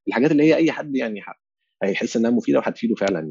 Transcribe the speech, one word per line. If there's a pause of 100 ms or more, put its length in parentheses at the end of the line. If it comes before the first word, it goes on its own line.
الحاجات
اللي
هي
أي
حد
يعني
ح-، (420)
هيحس
إنها
مفيدة
وهتفيده
فعلا (100)